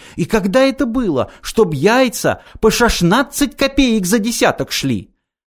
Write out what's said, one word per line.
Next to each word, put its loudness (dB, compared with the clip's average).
И -2
когда 0
это 0
было, -2
чтоб 0
яйца 0
по 4
шестнадцать 0
копеек 0
за 0
десяток -2
шли? -4